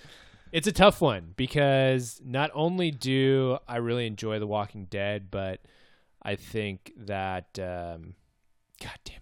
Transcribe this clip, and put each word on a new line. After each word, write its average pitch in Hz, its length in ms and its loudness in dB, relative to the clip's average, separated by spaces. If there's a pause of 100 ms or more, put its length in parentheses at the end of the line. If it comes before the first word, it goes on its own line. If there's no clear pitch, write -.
(520)
It's 165 160 0
a 208 40 2
tough 190 280 8
one 95 380 0
because 131 880 2
not 135 300 -2
only 170 340 0
do 131 800 2
I 120 100 -4
really 120 300 0
enjoy 107 320 -4
The 104 80 -4
Walking 104 380 -4
Dead, 101 440 -4
but 95 320 -6 (600)
I 101 120 -4
think 104 640 -8
that, 95 600 -6
um, 87 560 -8 (680)
God - 240 -14
damn - 160 -18